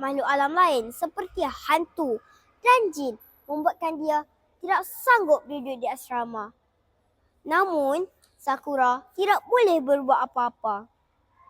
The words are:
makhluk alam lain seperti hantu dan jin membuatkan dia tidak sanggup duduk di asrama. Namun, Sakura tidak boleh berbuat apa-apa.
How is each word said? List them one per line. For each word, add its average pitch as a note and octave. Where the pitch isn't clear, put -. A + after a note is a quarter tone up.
makhluk C4+
alam C#4
lain C#4
seperti E4+
hantu D4+
dan A#4+
jin C#4
membuatkan D#4
dia D4+
tidak F#4
sanggup F#4+
duduk C4
di A#3
asrama. A#3
Namun, E4
Sakura C4+
tidak G4+
boleh G#4
berbuat C4
apa-apa. A3+